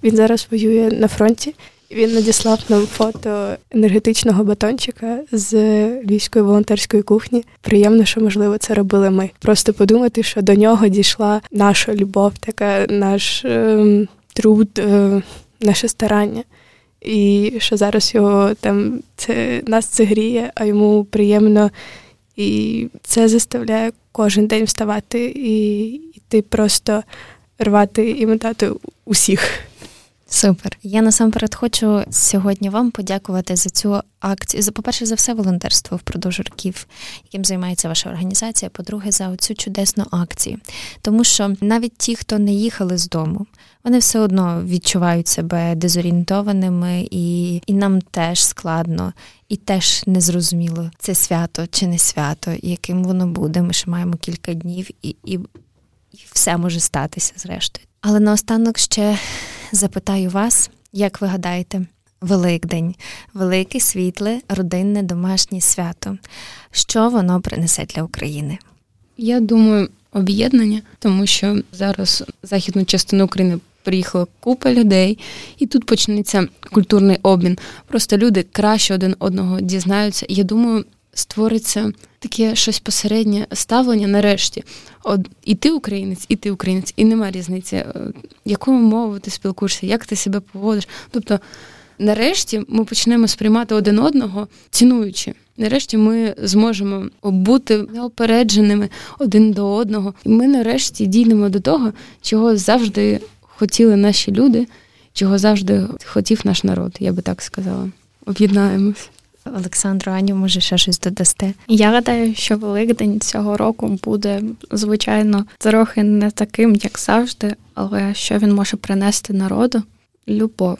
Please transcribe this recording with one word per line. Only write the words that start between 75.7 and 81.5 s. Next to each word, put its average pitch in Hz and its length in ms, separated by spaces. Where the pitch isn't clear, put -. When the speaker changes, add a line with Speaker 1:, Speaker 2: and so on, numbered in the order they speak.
Speaker 3:
почнеться 208 600
культурний 196 520
обмін. 180 340
Просто 220 300
люди 196 340
краще 208 420
один 185 260
одного 185 420
дізнаються. 196 680
І, 190 60
я 202 80
думаю, 220 420
створиться 220 800